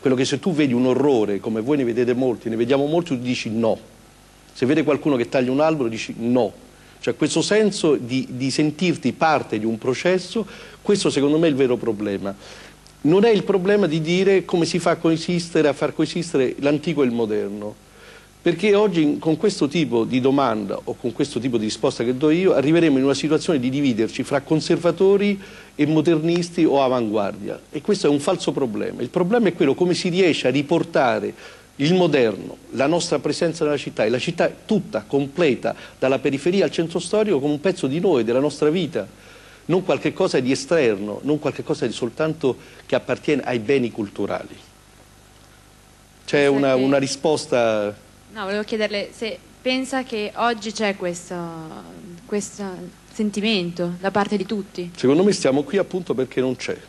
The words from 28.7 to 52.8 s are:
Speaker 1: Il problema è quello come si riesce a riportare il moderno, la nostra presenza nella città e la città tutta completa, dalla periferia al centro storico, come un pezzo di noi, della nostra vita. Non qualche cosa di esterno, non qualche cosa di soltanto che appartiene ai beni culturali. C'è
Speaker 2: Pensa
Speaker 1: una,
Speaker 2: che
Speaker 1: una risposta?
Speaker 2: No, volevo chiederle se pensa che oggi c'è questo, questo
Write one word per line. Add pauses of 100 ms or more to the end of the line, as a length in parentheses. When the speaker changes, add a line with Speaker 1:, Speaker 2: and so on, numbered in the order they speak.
Speaker 1:
Il
problema
è
quello
come
si
riesce
a
riportare (440)
il
moderno, (140)
la
nostra
presenza
nella
città
e
la
città (120)
tutta
completa, (240)
dalla
periferia
al
centro
storico,
come
un
pezzo
di
noi,
della
nostra
vita. (600)
Non
qualche
cosa
di
esterno,
non
qualche
cosa
di
soltanto (280)
che
appartiene
ai
beni
culturali. (1700)
C'è
Speaker 2:
Pensa
Speaker 1:
una,
Speaker 2:
che
Speaker 1:
una
risposta? (320)
Speaker 2:
No,
volevo
chiederle
se (240)
pensa
che
oggi
c'è
questo, (880)
questo (500)